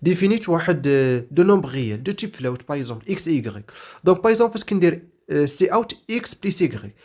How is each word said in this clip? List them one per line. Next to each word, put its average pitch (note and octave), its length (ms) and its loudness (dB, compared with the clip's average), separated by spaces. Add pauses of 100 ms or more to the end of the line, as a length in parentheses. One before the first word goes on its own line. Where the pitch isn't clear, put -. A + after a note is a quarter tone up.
définit F#3+ 440 2
واحد, D#3+ 380 0
euh, C3 460 0
de F3 100 4
nombre F#3+ 260 4
réel, B2 340 -6
de F#3+ 80 -4
type G#3 240 -8
float, B2 320 -6
par D3 80 -6
exemple, A#2 320 -8
x F#3+ 200 -4
et E3 60 0
y. A2 300 -4 (400)
Donc, F3+ 180 4
par A3+ 100 4
exemple, A3+ 200 2
فاش A3 120 -6
كندير, F3 440 0 (240)
euh, D3 140 2
سي E3 220 2
اوت A3+ 260 -2 (160)
اكس A#3+ 260 -4
بلس G3 260 -2
ايكغيك، A2 440 -4